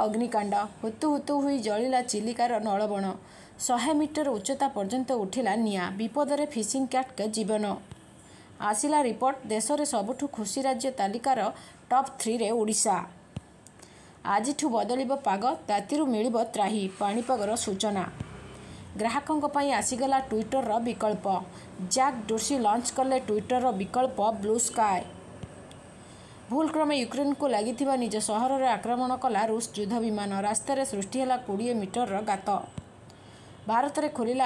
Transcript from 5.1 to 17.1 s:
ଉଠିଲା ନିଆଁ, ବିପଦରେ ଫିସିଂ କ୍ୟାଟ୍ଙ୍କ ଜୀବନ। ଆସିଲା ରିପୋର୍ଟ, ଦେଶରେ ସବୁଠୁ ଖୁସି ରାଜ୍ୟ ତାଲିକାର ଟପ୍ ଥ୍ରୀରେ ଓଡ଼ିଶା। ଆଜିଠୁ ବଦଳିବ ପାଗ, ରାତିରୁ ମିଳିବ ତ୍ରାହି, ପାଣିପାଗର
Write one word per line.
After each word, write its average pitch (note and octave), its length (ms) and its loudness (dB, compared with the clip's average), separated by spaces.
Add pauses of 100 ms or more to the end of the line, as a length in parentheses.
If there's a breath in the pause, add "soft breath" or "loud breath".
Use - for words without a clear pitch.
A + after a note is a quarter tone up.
ଉଠିଲା G#3+ 440 0
ନିଆଁ, G#3 360 0
ବିପଦରେ C#4 540 0
ଫିସିଂ C4+ 400 -2
କ୍ୟାଟ୍ଙ୍କ B3+ 340 -2 (140)
ଜୀବନ। G#3+ 300 0 (960 loud breath)
ଆସିଲା D4 420 2
ରିପୋର୍ଟ, C4 340 2 (100)
ଦେଶରେ A3 380 0
ସବୁଠୁ B3+ 480 -2
ଖୁସି G#3+ 300 -4
ରାଜ୍ୟ C4 280 0
ତାଲିକାର A#3 500 0 (500 loud breath)
ଟପ୍ C4 200 4 (100)
ଥ୍ରୀରେ A3+ 300 0
ଓଡ଼ିଶା। G#3+ 460 2 (1300 loud breath)
ଆଜିଠୁ A3+ 440 2
ବଦଳିବ A#3+ 480 2
ପାଗ, G3+ 260 0 (260)
ରାତିରୁ G#3 380 2
ମିଳିବ A#3 380 2
ତ୍ରାହି, G#3+ 380 0 (160)
ପାଣିପାଗର G#3+ 580 0